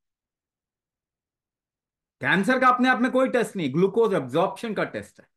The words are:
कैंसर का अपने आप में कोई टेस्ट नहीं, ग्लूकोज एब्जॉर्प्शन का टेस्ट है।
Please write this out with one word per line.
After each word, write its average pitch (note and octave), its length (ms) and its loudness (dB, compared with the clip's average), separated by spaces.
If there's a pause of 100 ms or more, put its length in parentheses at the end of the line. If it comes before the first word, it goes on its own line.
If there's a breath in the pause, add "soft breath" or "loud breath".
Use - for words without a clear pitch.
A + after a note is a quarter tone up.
(2250)
कैंसर F#3+ 400 0
का B3+ 80 4
अपने B3 200 2
आप B3 120 2
में B3 100 0
कोई B3+ 180 2
टेस्ट A#3+ 280 -2
नहीं, D3 160 -4
ग्लूकोज G3 420 2
एब्जॉर्प्शन E3 600 -4
का E3+ 100 -4
टेस्ट - 360 -12
है। - 160 -20